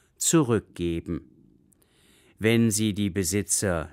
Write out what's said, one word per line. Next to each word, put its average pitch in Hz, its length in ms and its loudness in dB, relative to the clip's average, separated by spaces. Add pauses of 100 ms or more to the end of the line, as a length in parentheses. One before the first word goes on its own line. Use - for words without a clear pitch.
(160)
zurückgeben. 87 1160 -2 (1040)
Wenn 117 320 2
sie 107 220 0
die 101 180 -2
Besitzer 90 840 -2